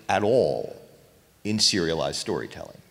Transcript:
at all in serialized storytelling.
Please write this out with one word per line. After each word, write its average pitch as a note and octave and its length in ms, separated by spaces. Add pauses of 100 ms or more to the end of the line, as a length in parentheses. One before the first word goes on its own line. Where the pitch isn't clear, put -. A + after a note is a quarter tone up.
at G2 140
all G2+ 520 (720)
in G#2+ 120
serialized D#2+ 640
storytelling. - 580 (140)